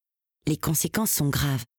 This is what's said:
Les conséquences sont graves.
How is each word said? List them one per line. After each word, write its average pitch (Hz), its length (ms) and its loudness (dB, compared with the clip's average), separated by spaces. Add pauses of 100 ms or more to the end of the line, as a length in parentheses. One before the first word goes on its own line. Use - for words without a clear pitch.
(480)
Les 151 100 0
conséquences 170 540 0
sont 143 180 2
graves. 135 340 0 (160)